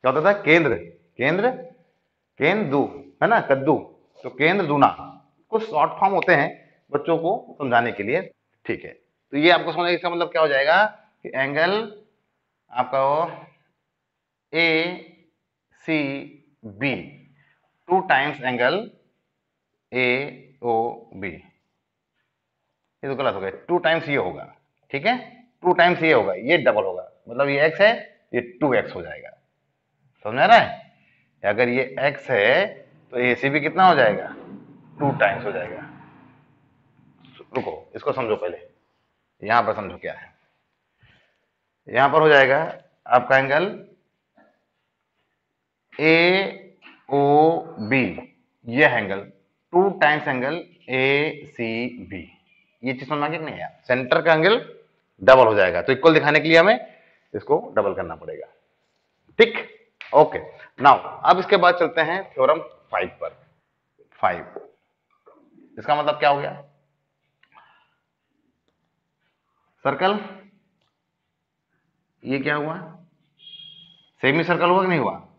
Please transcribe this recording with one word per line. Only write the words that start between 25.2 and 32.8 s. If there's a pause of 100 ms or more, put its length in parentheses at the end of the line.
two
times
ये
होगा,
ये
double
होगा, (180)
मतलब
ये
एक्स
है, (420)
ये
टू
एक्स
हो
जाएगा। (920)
समझ
आ
रहा
है? (500)
अगर
ये
एक्स
है (460)